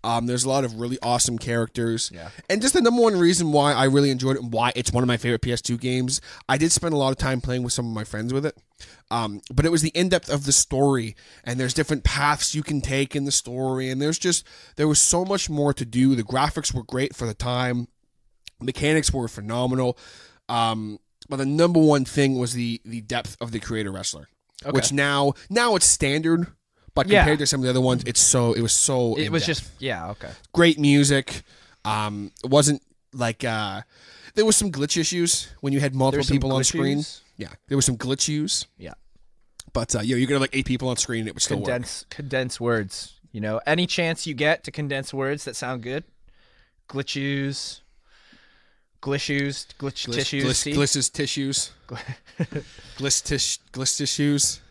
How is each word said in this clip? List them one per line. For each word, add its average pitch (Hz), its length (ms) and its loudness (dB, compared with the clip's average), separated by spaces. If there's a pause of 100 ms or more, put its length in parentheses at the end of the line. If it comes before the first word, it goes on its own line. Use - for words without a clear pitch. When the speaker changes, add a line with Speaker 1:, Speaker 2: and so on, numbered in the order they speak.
Speaker 1:
Um, 117 220 0
there's 123 180 0
a 135 40 -2
lot 135 140 2
of 113 160 -6
really 120 240 -4
awesome 120 340 0
characters. 117 760 -2
Speaker 2:
Yeah. 82 160 -14 (200)
Speaker 1:
And 202 120 0
just 269 120 2
the 370 80 4
number 233 200 4
one 220 160 6
reason 170 340 4
why 147 220 6
I 127 120 4
really 139 240 6
enjoyed 131 280 0
it - 60 -6
and 117 100 -6
why 120 240 2
it's - 160 -4
one 123 100 2
of 127 40 2
my 123 100 2
favorite 120 240 0
P 123 100 -2
S 117 100 -2
two 120 160 -2
games, 127 440 -2 (260)
I 135 100 2
did 160 140 4
spend 170 220 0
a 147 40 2
lot 135 140 2
of 131 60 -2
time 131 240 0
playing 127 220 -2
with 120 100 -4
some 123 140 -2
of 113 60 -6
my 107 120 -6
friends 113 280 -6
with 139 120 -2
it. 151 100 -4 (560)
Um, 110 300 -4 (120)
but 143 120 4
it 165 60 4
was 165 100 4
the 160 80 0
in-depth 180 400 0
of 143 160 -2
the 139 80 0
story, 131 640 2 (280)
and 123 160 -6
there's 127 140 -2
different 151 320 0
paths 147 500 2
you 151 80 -2
can 147 180 -2
take 135 340 -2
in 139 100 -2
the 143 60 -2
story, 131 580 -2
and 131 120 -4
there's 156 160 0
just, - 280 0 (320)
there 151 100 2
was 151 120 4
so 175 240 4
much 190 260 -2
more 147 240 2
to 135 120 -4
do. 127 300 4
The 117 80 -2
graphics 131 500 -2
were 123 100 -4
great 131 320 -4
for 120 120 -6
the 107 80 -6
time. 123 520 -2 (720)
Mechanics 147 520 0
were 123 140 -4
phenomenal. 123 680 -2 (520)
Um, 113 500 -2 (300)
but 139 80 -6
the 135 80 -2
number 165 340 4
one 147 260 6
thing 135 340 2
was 123 140 -2
the, 117 320 -4
the 113 160 -8
depth 120 380 -6
of 117 120 -8
the 113 80 -4
creator 107 320 -6
wrestler, 92 360 -10 (380)
Speaker 2:
Okay. 139 60 -6
Speaker 1:
which 131 200 2
now, 143 420 2 (160)
now 233 260 4
it's 175 100 4
standard, 160 600 2 (480)
but 147 120 2
Speaker 2:
Yeah. 202 140 8
Speaker 1:
compared 156 180 4
to 143 80 0
some 139 120 0
of 127 60 0
the 127 40 2
other 127 120 2
ones, 127 260 2
it's 120 140 0
so, 120 320 4
it 117 80 0
was 113 120 0
so 123 420 2
Speaker 2:
It 151 160 -2
was 160 120 0
Speaker 1:
in-depth. 160 180 -2
Speaker 2:
just, - 100 -16 (100)
yeah, 98 300 -6
okay. 90 200 -14 (220)
Speaker 1:
Great 165 260 6
music. 143 640 4 (420)
Um, 107 460 -4 (120)
it 127 60 -6
wasn't 143 320 4 (320)
like, 120 300 -4
uh, 107 380 -4 (520)
there 214 120 4
was 220 120 4
some 202 140 0
glitch 143 260 -2
issues 170 520 -2 (120)
when 139 100 -2
you 139 100 2
had 135 120 0
multiple 135 240 2
Speaker 2:
There's 135 120 0
some 139 80 2
Speaker 1:
people 135 160 0
on 131 80 2
Speaker 2:
glitch 131 60 0
Speaker 1:
screen. 143 320 0
Speaker 2:
issues? - 220 -10 (160)
Speaker 1:
Yeah, 104 120 -10 (180)
there 139 100 0
was 131 80 2
some 127 120 2
glitch 127 320 -2
issues. 151 360 -4 (120)
Speaker 2:
Yeah. - 160 -16 (800)
Speaker 1:
But, 117 220 -4
uh, 107 60 -2
you 117 120 -2
know, 120 60 0
you 127 80 2
could 139 60 0
have, 139 80 2
like, 135 140 -2
eight 135 120 -2
people 127 200 -2
on 123 100 -2
screen 117 240 -4
and 110 80 -6
it - 40 -12
would - 80 -6
still - 160 -2
work. 101 80 -4
Speaker 2:
Condense, 123 460 -6
condense 131 500 -6
words. 113 520 -2 (180)
You 107 100 -10
know, 110 240 -2
any 170 220 0
chance 165 400 -2
you 151 80 -8
get 151 300 0
to - 60 -12
condense 139 400 -6
words 135 340 -4
that 123 100 -12
sound 127 260 -8
good, 131 220 -8 (840)
glitch 135 300 -6
issues, 139 640 -4 (1200)
glitch 139 160 -2
issues, 139 480 -4 (140)
glitch - 280 -6
Speaker 1:
Gliss, 120 60 -4
Speaker 2:
tissues, 135 320 -2
Speaker 1:
gliss, 127 120 0
Speaker 2:
see? 143 160 -2
Speaker 1:
glisses 143 380 0
tissues. 139 600 -4 (180)
Speaker 2:
<laughs> 113 80 -12 (1000)
Speaker 1:
Gliss 135 260 -2
tish-, - 360 -2 (120)
gliss 131 260 -4
tissues. 143 600 0 (120)